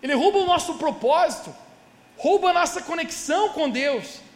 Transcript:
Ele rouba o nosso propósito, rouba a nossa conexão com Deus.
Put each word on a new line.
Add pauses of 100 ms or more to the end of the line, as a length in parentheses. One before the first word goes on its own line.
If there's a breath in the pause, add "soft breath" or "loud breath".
Ele
rouba
o
nosso
propósito, (600)
rouba
a
nossa
conexão
com
Deus. (160)